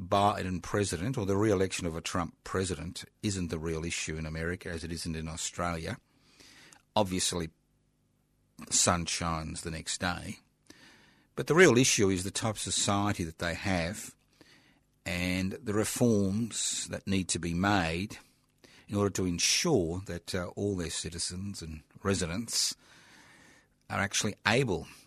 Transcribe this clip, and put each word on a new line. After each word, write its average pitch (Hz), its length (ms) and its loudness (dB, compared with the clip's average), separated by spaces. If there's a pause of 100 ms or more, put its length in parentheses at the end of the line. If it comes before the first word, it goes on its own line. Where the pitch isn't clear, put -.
Biden 95 640 2
president, 104 560 -2
or 101 80 -2
the 98 100 2
re-election 95 500 2
of 80 80 -2
a 82 60 -6
Trump - 420 -4
president, 90 640 -4 (180)
isn't 95 280 -2
the 82 80 -4
real 80 260 -4
issue 80 320 -4
in 80 80 -6
America, 82 460 -6
as 82 120 -8
it 82 80 -10
isn't 82 240 -6
in 80 140 -6
Australia. 85 720 -4 (1000)
Obviously, 90 540 0 (1160)
the - 60 -4
sun 87 320 4
shines 80 560 -4
the 85 100 -8
next - 280 -6
day. 85 420 -4 (960)
But 139 120 -4
the 147 60 2
real 160 220 10
issue 120 320 4
is 95 160 0
the 98 60 -4
type 110 240 -2
of - 60 -10
society 101 640 0
that 80 160 -10
they 85 120 -2
have 90 640 -2 (920)
and 90 580 0
the 101 120 -2
reforms 107 1160 2
that - 180 -8
need 95 220 0
to 90 100 -2
be 85 140 -4
made 90 640 0 (720)
in 101 80 -4
order 101 140 4
to 92 160 0
ensure 90 800 2
that, - 280 -8
uh, 90 120 -2 (100)
all 101 200 0
their 85 120 -4
citizens 90 720 -6
and 80 220 -10 (200)
residents 92 720 0 (1160)
are 101 100 -2
actually 98 360 -2 (100)
able 107 420 4 (180)